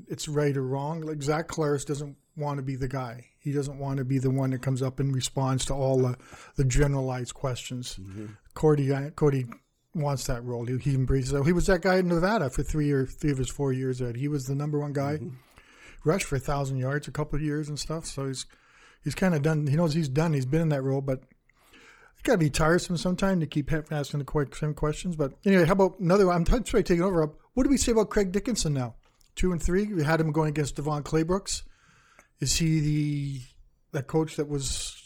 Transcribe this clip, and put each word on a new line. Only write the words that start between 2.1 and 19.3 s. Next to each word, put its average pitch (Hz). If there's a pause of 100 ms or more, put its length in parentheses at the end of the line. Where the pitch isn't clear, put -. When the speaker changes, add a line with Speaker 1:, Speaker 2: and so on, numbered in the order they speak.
Speaker 1:
want 147
to 139
be 135
the 131
guy. 123 (120)
He 147
doesn't 139
want 139
to 135
be 131
the 131
one 131
that 127
comes 131
up 131
and 139
responds 131
to 135
all 135
the, 127 (400)
the 139
generalized 131
questions. 123
Speaker 2:
Mm-hmm. 98 (280)
Speaker 1:
Cody, 143
uh, 139
Cody 139 (500)
wants 143
that 120
role. 120
He, 127
he 135
embraces 131
that. 139
He 165
was 170
that 185
guy 185
in 180
Nevada 175
for 147
three 147
or 135
three -
of 135
his 123
four 139
years 131
there. 120
He 127
was 147
the 139
number 147
one 147
guy. 143
Speaker 2:
Mm-hmm. 180 (760)
Speaker 1:
Rushed 180
for -
a 131
thousand 139
yards 139
a 127
couple 151
of 151
years 151
and 147
stuff. 160
So 135
he's, 131 (580)
he's 143
kinda 180